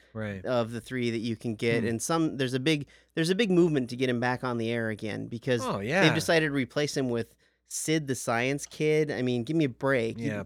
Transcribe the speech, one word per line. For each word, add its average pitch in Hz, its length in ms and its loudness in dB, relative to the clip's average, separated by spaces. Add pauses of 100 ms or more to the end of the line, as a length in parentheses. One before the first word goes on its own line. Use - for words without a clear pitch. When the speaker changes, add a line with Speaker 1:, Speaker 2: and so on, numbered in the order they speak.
(140)
Speaker 1:
Right. 104 320 -8
Speaker 2:
of 117 260 0
the 117 80 -6
three 120 320 -2
that 113 80 0
you 110 160 -2
can 113 200 -6
get. 117 280 0
Speaker 1:
Hmm. 113 60 0
Speaker 2:
And 113 120 -2
some, 160 360 0
there's 131 160 0
a 131 80 0
big, 147 260 0 (280)
there's 165 140 2
a 185 60 2
big 202 160 2
movement 156 380 4
to 123 80 -8
get 127 120 0
him 120 120 0
back 123 240 0
on 120 120 -2
the 113 140 -2
air 117 200 -2
again 110 360 -6
because 120 340 -2
Speaker 1:
Oh, 190 180 -2
Speaker 2:
they've 104 100 -4
Speaker 1:
yeah. 165 260 4
Speaker 2:
decided 160 320 2
to 139 60 -2
replace 143 420 -2
him 131 140 0
with 117 260 -4 (320)
Sid 156 400 -2
the 131 80 0
Science 127 500 -2
Kid. 151 460 2
I 107 100 -2
mean, 123 220 2
give 156 140 0
me 156 80 4
a 131 40 2
break. 117 480 0
You, 113 100 -4
Speaker 1:
Yeah, 104 180 -4